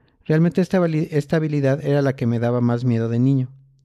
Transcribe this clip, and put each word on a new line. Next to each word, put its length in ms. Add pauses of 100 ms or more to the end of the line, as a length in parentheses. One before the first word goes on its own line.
(260)
Realmente 360
esta 180
habili-, 300
esta 280
habilidad 460
era 200
la 120
que 120
me 100
daba 240
más 240
miedo 240
de 80
niño. 320 (360)